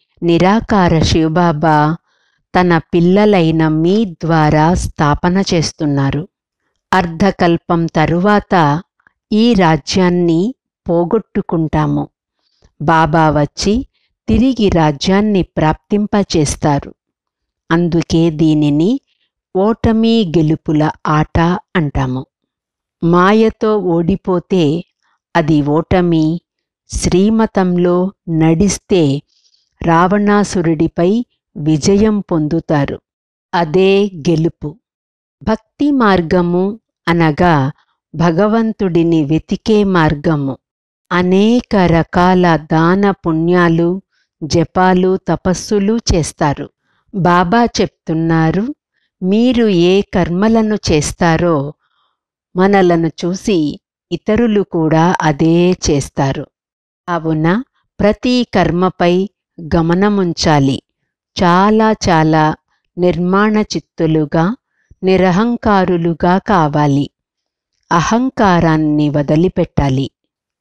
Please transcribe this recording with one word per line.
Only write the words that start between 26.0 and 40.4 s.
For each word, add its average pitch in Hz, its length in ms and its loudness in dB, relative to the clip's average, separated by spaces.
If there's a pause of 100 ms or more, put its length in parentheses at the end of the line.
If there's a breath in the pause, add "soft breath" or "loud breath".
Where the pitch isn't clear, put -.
శ్రీమతంలో 185 1200 0 (160)
నడిస్తే 160 920 0 (600)
రావణాసురుడిపై 180 1400 0 (320)
విజయం 202 640 0
పొందుతారు. 156 800 -4 (540)
అదే 190 640 0
గెలుపు. 160 600 -4 (640)
భక్తి 220 480 -4
మార్గము 185 920 0 (280)
అనగా 160 640 0 (420)
భగవంతుడిని 170 1080 0
వెతికే 196 600 -2
మార్గము. 156 760 -2 (540)